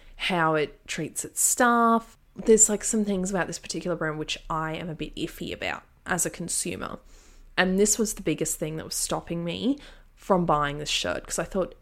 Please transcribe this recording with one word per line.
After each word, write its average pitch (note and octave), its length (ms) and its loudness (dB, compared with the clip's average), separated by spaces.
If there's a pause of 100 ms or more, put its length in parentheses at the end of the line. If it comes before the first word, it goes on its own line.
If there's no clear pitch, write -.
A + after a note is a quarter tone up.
(160)
how D#3+ 400 2
it D3 300 -2
treats - 380 -6
its - 160 -8
staff. A#3 800 4 (180)
There's, G#3+ 320 6
like, G#3 160 -2
some G#3+ 220 2
things F#3+ 240 0
about F3+ 160 0
this E3+ 120 -8
particular F3 380 -4
brand D#3 220 -2
which - 180 -4 (140)
I D#3+ 240 -2
am E3 160 -8
a D3+ 40 -6
bit D3+ 220 -8
iffy - 380 -6
about - 300 -6 (200)
as F3 220 -2
a D#3+ 40 -2
consumer. - 680 -6 (580)
And F#3 220 4
this G#3+ 200 4
was G#3+ 140 0
the - 100 -10
biggest D#3 360 -2
thing D#3+ 180 -6
that D#3 80 -8
was - 100 -10
stopping E3+ 480 -4
me F#3 360 -2 (360)
from F3+ 300 2
buying D3 320 2
this D3 140 -6
shirt, - 360 -2
'cause - 120 -4
I E3+ 60 -2
thought, - 380 -4